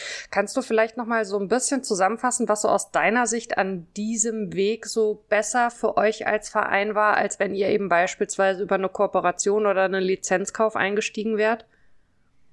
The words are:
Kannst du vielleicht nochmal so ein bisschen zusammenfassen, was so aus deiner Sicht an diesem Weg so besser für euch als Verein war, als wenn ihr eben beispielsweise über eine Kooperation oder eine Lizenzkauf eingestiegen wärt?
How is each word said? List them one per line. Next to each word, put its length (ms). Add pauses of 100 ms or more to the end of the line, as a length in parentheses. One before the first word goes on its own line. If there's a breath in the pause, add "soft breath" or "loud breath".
(300 loud breath)
Kannst 240
du 60
vielleicht 380
nochmal 260
so 140
ein 100
bisschen 340
zusammenfassen, 640
was 140
so 80
aus 220
deiner 340
Sicht 320
an 300 (100)
diesem 560
Weg 320
so 460
besser 400
für 260
euch 300
als 240
Verein 440
war, 220
als 240
wenn 140
ihr 160
eben 180
beispielsweise 760
über 100
eine 160
Kooperation 720
oder 220
eine 160
Lizenzkauf 760
eingestiegen 640
wärt? 300 (880)